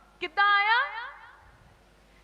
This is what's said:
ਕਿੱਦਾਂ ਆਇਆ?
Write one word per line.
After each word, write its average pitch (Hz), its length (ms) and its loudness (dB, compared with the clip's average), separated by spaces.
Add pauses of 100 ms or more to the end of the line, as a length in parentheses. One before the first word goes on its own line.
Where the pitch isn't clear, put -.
(200)
ਕਿੱਦਾਂ 403 240 -2
ਆਇਆ? 440 640 0 (1160)